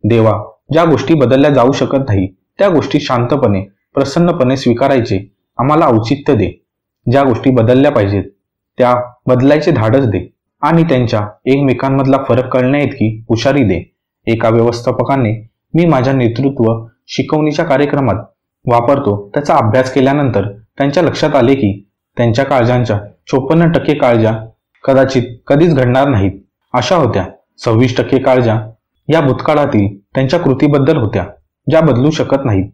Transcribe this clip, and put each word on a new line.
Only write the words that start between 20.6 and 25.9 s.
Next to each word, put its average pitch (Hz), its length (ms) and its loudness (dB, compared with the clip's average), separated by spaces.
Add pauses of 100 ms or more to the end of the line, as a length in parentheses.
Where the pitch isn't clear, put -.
लक्षात 147 340 -2
आले 131 180 4
की 101 340 -4 (280)
त्यांच्या 120 280 0
काळजांच्या 123 540 0 (280)
चोपन्न 160 460 0
टक्के 147 220 0
काळजा 113 380 2 (520)
कदाचित 131 380 2 (240)
कधीच 156 280 2
घडणार 131 340 2